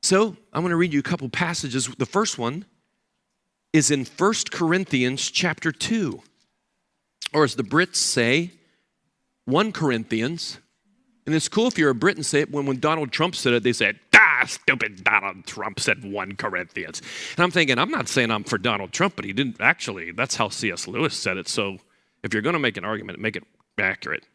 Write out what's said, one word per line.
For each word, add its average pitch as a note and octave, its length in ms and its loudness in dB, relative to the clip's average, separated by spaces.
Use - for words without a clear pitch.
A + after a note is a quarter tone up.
So, G3 360 2
I'm D#3+ 100 0
gonna F3 120 0
read E3+ 180 2
you C#3+ 60 4
a C3+ 40 -2
couple C3+ 260 -4
passages. C3 580 -2
The C3 200 -4
first G3+ 320 -2
one C3 260 -4
is D3+ 180 6
in C#3 140 0
First - 460 0
Corinthians D3+ 800 0
chapter D#3+ 420 -2
two. G#3 520 -2
Or D#3 120 4
as B2+ 120 0
the B2+ 80 -2
Brits D3+ 340 2
say, C3+ 560 2
One F#3 260 2
Corinthians. B2 880 -2
And D#3 100 0
it's D#3 140 0
cool A3+ 180 2
if - 100 -2
you're D3+ 120 4
a B2+ 60 2
Brit D#3+ 200 2
and D3 100 -8
say C#3+ 140 2
it. D3+ 120 -2
When, C#3+ 140 -2
when C3+ 140 -2
Donald D3+ 320 0
Trump E3+ 240 0
said B2+ 160 2
it, A#2+ 120 4
they A#2+ 100 4
said, G#2+ 260 0
"Ah, D#3 340 8
stupid G#2+ 560 -2
Donald G2 420 2
Trump G2+ 320 -8
said B2 280 -2
One G2 320 -6
Corinthians." F2+ 640 -6
And F3 80 4
I'm F3+ 80 2
thinking, C#3+ 260 4
I'm F3+ 140 2
not D4+ 160 -4
saying A#2 240 2
I'm G#2+ 140 0
for A2+ 120 -2
Donald G2+ 360 -2
Trump, F#3 240 0
but A2+ 80 -8
he G2 80 -8
didn't A#2+ 260 -2
actually. G2+ 540 0
That's B2 240 -4
how G#2+ 100 0
C G#2 240 -4
S - 160 -8
Lewis B2+ 300 -2
said F#2 180 -4
it. F#2+ 140 -10
So G2 300 -4
if G#2+ 100 -6
you're G#2+ 80 0
gonna D#3+ 180 -2
make A#2+ 180 -2
an F2+ 80 -10
argument, G#2 340 -8
make G#2+ 160 -4
it F2 80 -10
accurate. - 460 -4